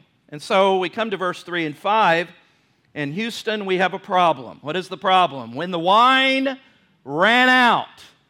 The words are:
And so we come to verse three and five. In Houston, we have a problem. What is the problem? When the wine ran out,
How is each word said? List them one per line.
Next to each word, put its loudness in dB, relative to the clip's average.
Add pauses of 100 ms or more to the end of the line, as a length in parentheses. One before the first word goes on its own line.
(300)
And -16
so 2
we -2
come -6
to -6
verse -6
three -6
and -8
five. 2 (640)
In -8
Houston, -6
we -2
have 0
a -10
problem. -2
What -8
is -8
the -12
problem? 0
When -8
the -4
wine 2 (460)
ran 2
out, 2 (440)